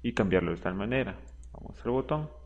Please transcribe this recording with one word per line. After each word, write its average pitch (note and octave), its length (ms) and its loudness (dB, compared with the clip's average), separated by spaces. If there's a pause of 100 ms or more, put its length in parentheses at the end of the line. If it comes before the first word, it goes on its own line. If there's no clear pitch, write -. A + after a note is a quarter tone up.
y A#2+ 100 0
cambiarlo F2+ 360 6
de E2+ 100 -2
tal F#2 140 0
manera. A2+ 420 0 (360)
Vamos - 320 -12
al A#2+ 80 2
botón D3 360 0 (180)